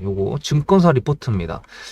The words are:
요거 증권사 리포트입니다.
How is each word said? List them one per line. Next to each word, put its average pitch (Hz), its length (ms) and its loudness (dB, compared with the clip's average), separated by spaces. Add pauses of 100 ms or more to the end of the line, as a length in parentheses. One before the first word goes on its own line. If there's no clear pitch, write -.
요거 98 360 -4
증권사 170 520 4
리포트입니다. 101 720 -4 (280)